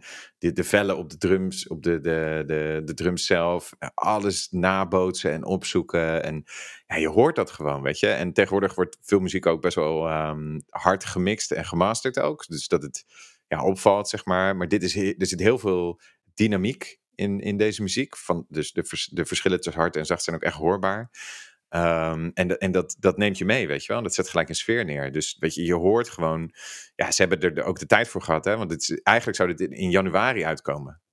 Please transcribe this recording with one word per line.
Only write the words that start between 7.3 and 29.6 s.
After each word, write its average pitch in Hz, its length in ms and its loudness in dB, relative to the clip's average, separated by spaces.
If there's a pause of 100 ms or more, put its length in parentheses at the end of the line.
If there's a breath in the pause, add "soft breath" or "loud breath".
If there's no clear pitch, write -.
dat 104 160 -2
gewoon, 71 300 -4
weet 67 180 -4
je. - 100 4
En 90 240 0
tegenwoordig 98 420 2
wordt - 260 -2
veel 98 180 4
muziek 92 260 -2
ook 82 160 2
best 87 140 0
wel, 80 320 0
ehm, 78 520 -4 (100)
hard - 360 0
gemixt 92 460 -2
en - 140 -2
gemasterd 107 540 0
ook. 151 280 -2
Dus 80 200 -8
dat 80 140 2
het, - 220 -12 (440 soft breath)
ja, - 160 -4
opvalt, 98 460 2
zeg - 160 -6
maar. 95 300 2
Maar 90 120 -4
dit 95 160 2
is 90 100 0
he-, 101 240 0
er 92 100 0
zit 90 120 -4
heel 113 200 4
veel 90 400 0 (340 soft breath)
dynamiek 202 640 0 (180)
in, 101 240 -2
in 104 180 -2
deze 107 240 2
muziek. 117 360 -4
Van, - 320 -4
dus 76 220 -6
de 82 120 -2
vers-, - 220 -8
de 85 200 -4
verschillen 90 360 0
tussen 82 200 -2
hard 85 140 2
en 78 100 -2
zacht 87 180 -2
zijn 82 120 -4
ook 78 60 -8
echt - 140 -2
hoorbaar. 95 540 0 (600 loud breath)
Ehm, 82 640 0
en 90 140 0
de, 90 100 0
en 92 140 -2
dat, 90 280 0
dat 92 180 4
neemt 101 200 2
je 92 80 -2
mee, 107 220 2
weet 71 180 -4
je 107 80 -4
wel. 120 80 -2
Dat - 120 -4
zet - 160 -2
gelijk 82 200 0
een 80 60 -6
sfeer 113 300 0
neer. 71 260 -4
Dus 78 280 -4
weet 80 160 -2
je, 85 80 -2
je 85 120 2
hoort 104 340 4
gewoon, 82 440 -2 (420 loud breath)
ja, 85 160 -2
ze - 100 4
hebben 87 200 4
er 87 120 2
de, - 100 -4
ook - 160 -4
de - 60 -12
tijd 110 220 6
voor 92 140 -6
gehad, 80 240 0
hè. 104 120 2
Want 98 120 -4
dit 80 120 -6
is, - 220 -4
eigenlijk 110 340 4
zou 90 180 4
dit 80 40 -8 (100)